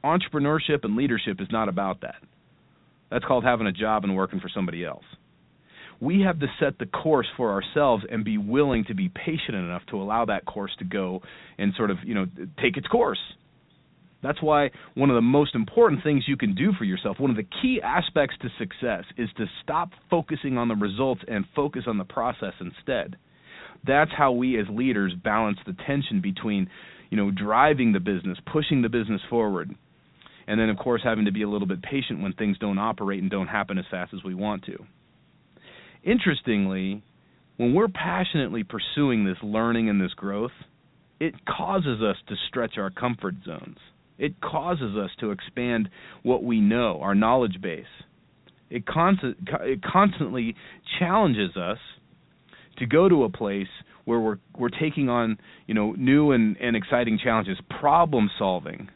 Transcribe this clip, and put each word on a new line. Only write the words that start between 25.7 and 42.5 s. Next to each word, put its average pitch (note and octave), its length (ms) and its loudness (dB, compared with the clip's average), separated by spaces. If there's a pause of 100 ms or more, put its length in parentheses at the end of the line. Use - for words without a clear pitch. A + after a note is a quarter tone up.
tension C#3 340 -2
between, G2 480 -2 (400)
you A2 60 -4
know, G2+ 160 2
driving A#2 640 4
the F#2+ 80 2
business, F#2 360 -4 (140)
pushing D3 300 0
the A#2 80 0
business A2 400 -2
forward, G2 440 -2 (720)
and G#2+ 140 0
then, A2 100 4
of G2+ 80 -2
course, A#2+ 280 0
having A2 200 2
to G2+ 60 2
be G#2+ 120 -2
a G2+ 60 -2
little G2+ 180 -2
bit F#2 140 -4
patient B2 400 -6
when F#2+ 120 -4
things G2+ 260 -2
don't G2+ 200 -2
operate G2+ 420 -2
and F#2+ 100 -2
don't F#2+ 160 -2
happen G2+ 300 -4
as F2+ 120 -4
fast F2+ 240 -8
as F#2 120 -12
we F#2 100 -8
want G2 300 -6
to. - 200 -14 (1160)
Interestingly, G#2 1000 0 (540)
when B2 160 2
we're G#3 140 4
passionately D#3+ 760 -2
pursuing A#2 600 0
this F#2 160 0
learning A2+ 480 0
and G2+ 100 2
this F#2 140 -2
growth, G2+ 380 -6 (680)
it D#3+ 140 -2 (120)
causes D#3 560 -2
us G2+ 140 2 (120)
to G#2 80 -8 (120)
stretch A#2 300 -6